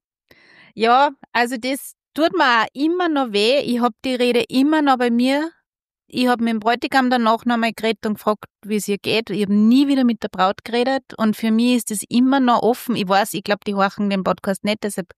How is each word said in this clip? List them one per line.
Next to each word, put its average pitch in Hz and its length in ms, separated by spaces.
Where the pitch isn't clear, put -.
Ja, 247 340
also 240 260
das 254 360
tut 320 240
mir 311 60
auch - 100
immer 339 340
noch 269 240
weh. 220 280
Ich 240 200
hab 247 140
die 262 120
Rede 240 340
immer 294 320
noch 269 160
bei 247 120
mir. 269 420
Ich 247 200
hab 240 140
mit 226 80
dem 220 100
Bräutigam 247 500
danach 226 360
noch 240 100
mal 226 180
geredet 226 320
und 214 100
gefragt, - 280
wie 208 100
es 202 140
ihr 202 80
geht. 214 320
Ich 208 140
hab 196 60
nie 226 380
wieder 269 160
mit 233 180
der 226 60
Braut 190 380
geredet 247 380
und 214 200
für 226 120
mich 240 280
ist - 140
das 208 180
immer 262 320
noch 240 200
offen. 226 360
Ich 196 100
weiß, 196 280
ich 202 80
glaub, 208 200
die 208 100
horchen 196 360
den 196 160
Podcast 190 400
nicht, 208 180
deshalb 202 340